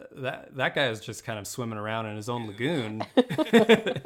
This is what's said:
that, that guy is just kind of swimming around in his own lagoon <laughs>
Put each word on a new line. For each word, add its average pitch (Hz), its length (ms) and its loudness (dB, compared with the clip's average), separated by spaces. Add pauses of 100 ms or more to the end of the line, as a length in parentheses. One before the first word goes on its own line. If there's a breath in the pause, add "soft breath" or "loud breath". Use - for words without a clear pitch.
(160)
that, - 400 -8
that 139 180 0
guy 139 140 2
is 110 120 -4
just - 240 -12
kind 110 140 -6
of 101 80 -10
swimming 113 320 -6
around 110 280 -4
in 107 100 -6
his 107 120 -8
own 120 180 -4
lagoon 110 560 -2 (140)
<laughs> 220 880 4